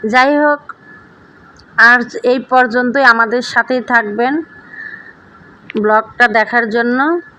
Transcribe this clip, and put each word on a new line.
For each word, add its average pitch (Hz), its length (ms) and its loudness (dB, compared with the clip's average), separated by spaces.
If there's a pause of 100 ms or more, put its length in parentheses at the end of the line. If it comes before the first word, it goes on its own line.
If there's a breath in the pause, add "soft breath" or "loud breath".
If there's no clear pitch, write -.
যাই 254 320 2
হোক, 294 240 0 (1160)
আর 240 200 6 (260)
এই 247 140 0 (120)
পর্যন্তই। 247 540 0
আমাদের 233 380 2 (100)
সাথেই 240 300 -2 (100)
থাকবেন 233 420 -2 (1400 loud breath)
ব্লগটা 214 540 0
দেখার 226 420 0
জন্য। 240 280 -2 (400)